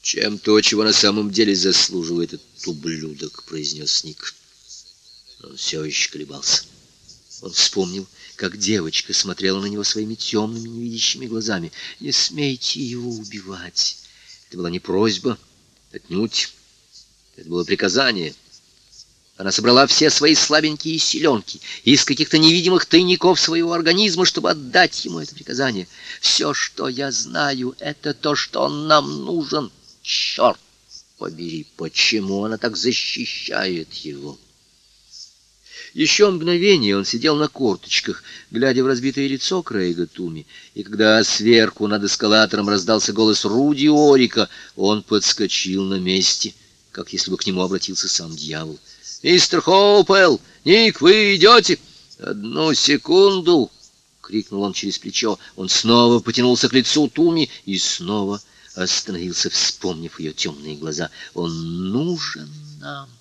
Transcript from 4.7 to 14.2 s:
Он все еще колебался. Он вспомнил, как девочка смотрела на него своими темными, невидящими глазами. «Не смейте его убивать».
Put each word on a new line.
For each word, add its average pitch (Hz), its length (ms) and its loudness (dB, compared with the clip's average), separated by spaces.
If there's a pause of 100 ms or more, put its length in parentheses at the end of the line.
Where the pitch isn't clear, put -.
Он - 160 -20
все 78 260 -6
еще - 280 -4
колебался. 73 540 -4 (760)
Он 95 100 -14
вспомнил, 92 560 -2 (280)
как 101 220 -8
девочка 101 560 -4
смотрела 95 480 -2
на 101 40 -6
него 101 180 -6
своими 107 300 -4
темными, 113 560 -4
невидящими 117 560 -6
глазами. 107 460 -6 (280)
«Не 143 120 -8
смейте 143 720 -4
его 120 280 -8
убивать». 98 880 -8 (500)